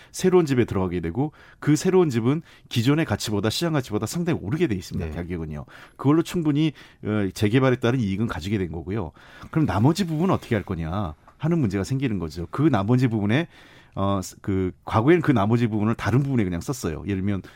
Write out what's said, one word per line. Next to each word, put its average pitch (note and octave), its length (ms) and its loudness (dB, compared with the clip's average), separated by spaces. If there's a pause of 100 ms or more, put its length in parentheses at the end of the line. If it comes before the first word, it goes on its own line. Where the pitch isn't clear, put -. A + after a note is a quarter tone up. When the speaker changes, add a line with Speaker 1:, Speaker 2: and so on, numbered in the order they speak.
(140)
Speaker 1:
새로운 F3+ 320 4
집에 B2+ 180 2
들어가게 F#2 380 -2
되고 G#2+ 320 -4 (260)
그 D3 160 2
새로운 F3+ 340 4
집은 A#2+ 320 0 (280)
기존의 C#3+ 360 2
가치보다, G#2 440 -2
시장 E3 240 -2
가치보다 G#2+ 320 -2
상당히 E3 360 -2
오르게 D3+ 260 -2
돼 A2+ 80 -2
있습니다. F2 340 -6
Speaker 2:
네. D2 60 -8
Speaker 1:
가격은요. D#2+ 500 -8 (320)
그걸로 D#3 260 2
충분히, D3+ 480 0 (320)
어, G#2 300 0
재개발에 B2 440 2
따른 B2+ 220 0
이익은 G2+ 280 0
가지게 G2+ 300 -4
된 F#2 140 -4
거고요. E2+ 400 -6 (380)
그럼 D#3 160 0
나머지 C3+ 420 4
부분은 D#3+ 260 0
어떻게 - 220 -2
할 F#2+ 80 0
거냐 E2+ 520 -6 (220)
하는 E3+ 220 0
문제가 G2 240 0
생기는 B2+ 360 -2
거죠. E2 320 -8
그 B2+ 120 -2
나머지 B2+ 460 2
부분에, A2 380 0 (480)
어, G2 260 0 (200)
그 F#2+ 300 -2 (140)
과거에는 D3 360 4
그 D3 100 2
나머지 A#2 360 2
부분을 G#2+ 280 0
다른 B2+ 280 0
부분에 C3 220 0
그냥 F2 160 -4
썼어요. D#2+ 460 -6
예를 G2 140 -2
들면 G2 200 -2 (140)